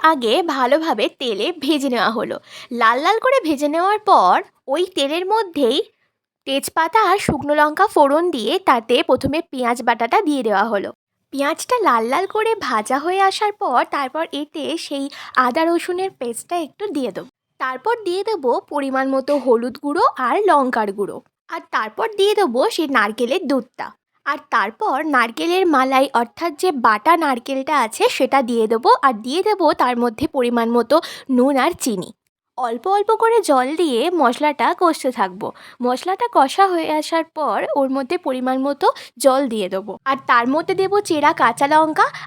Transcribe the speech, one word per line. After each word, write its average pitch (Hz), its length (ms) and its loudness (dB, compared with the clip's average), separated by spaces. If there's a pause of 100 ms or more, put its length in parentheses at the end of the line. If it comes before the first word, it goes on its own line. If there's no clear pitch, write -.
(120)
আগে 240 220 0 (220)
ভালোভাবে 277 500 0 (160)
তেলে 233 260 -2 (160)
ভেজে 277 260 0
নেওয়া 220 280 0
হলো। - 180 -4 (440)
লাল 233 240 4
লাল 392 200 2
করে 523 140 2 (100)
ভেজে 294 220 0
নেওয়ার 370 300 0 (100)
পর 214 260 6 (320)
ওই 294 160 -2 (120)
তেলের 311 380 -2
মধ্যেই 320 460 0 (680)
তেজপাতা 320 520 -2 (100)
আর 381 160 4
শুকনো 285 300 -2
লঙ্কা 302 320 2
ফোড়ন 302 360 4 (120)
দিয়ে 233 180 -2 (160)
তাতে 240 260 2 (140)
প্রথমে 269 300 0 (120)
পেঁয়াজ 247 260 -2 (100)
বাটাটা 233 300 2 (100)
দিয়ে 285 200 0
দেওয়া 202 240 2
হলো। 202 180 -2 (440)
পেঁয়াজটা 285 420 -2 (120)
লাল 233 240 4
লাল 330 220 -2
করে 440 180 0 (160)
ভাজা 247 320 -2
হয়ে 359 300 0
আসার 415 320 -2
পর 277 180 0 (160)
তারপর 285 280 -4 (180)
এতে 294 220 -10 (140)
সেই 277 280 -8 (400)
আদা 254 180 0
রসুনের 359 460 0 (100)
পেস্টটা 240 360 -8 (100)
একটু - 180 -14 (120)
দিয়ে 254 200 -4
দেবো। 170 140 -12 (300)
তারপর 262 360 -4 (120)
দিয়ে 359 160 -2
দেবো 339 280 -2 (220)
পরিমাণ 269 320 -2 (100)
মতো 269 180 -2 (100)
হলুদ 240 400 0
গুঁড়ো 294 200 0 (240)
আর 247 80 0 (140)
লঙ্কার 254 480 2
গুঁড়ো, 185 200 -6 (320)
আর 330 120 -8 (100)
তারপর 226 360 -4 (120)
দিয়ে 403 200 4
দেবো 262 220 0 (140)
সেই 311 200 -2
নারকেলের 233 560 0
দুধটা, - 360 -4 (380)
আর 285 120 -4 (180)
তারপর 285 400 -2 (180)
নারকেলের 302 500 0 (120)
মালাই 269 320 2 (120)
অর্থাৎ 277 320 -4 (100)
যে 370 80 2 (160)
বাটা 233 280 2 (100)
নারকেলটা 269 520 -2 (100)
আছে 220 180 -4 (140)
সেটা 277 220 2 (100)
দিয়ে 233 180 0
দেবো, 233 220 2 (140)
আর 262 100 4 (120)
দিয়ে 285 220 -2
দেবো 392 180 2 (160)
তার 247 160 2
মধ্যে 240 280 -2 (100)
পরিমাণ 240 320 0 (100)
মতো 240 180 2 (420)
নুন 269 180 4 (100)
আর 349 80 0 (100)
চিনি। 196 280 -4 (460)
অল্প 240 280 -6 (120)
অল্প 415 120 0 (120)
করে 453 160 4 (120)
জল 254 180 4 (140)
দিয়ে 262 200 2 (180)
মশলাটা 277 480 2 (140)
কষতে 320 300 0
থাকবো। 196 360 -4 (340)
মশলাটা 349 520 -2
কষা 311 380 4
হয়ে 330 180 -2 (100)
আসার 320 260 -2 (120)
পর 254 200 0 (220)
ওর 269 160 2
মধ্যে 269 200 -4 (120)
পরিমাণ 254 300 -2 (100)
মতো 285 200 0 (360)
জল 269 180 6 (120)
দিয়ে 208 200 -2
দেবো, 190 200 -6 (160)
আর 269 80 0 (120)
তার 240 240 4
মধ্যে 330 280 0
দেবো 381 160 0 (100)
চেরা 302 240 2 (100)
কাঁচা 262 260 2
লঙ্কা 311 380 4 (220)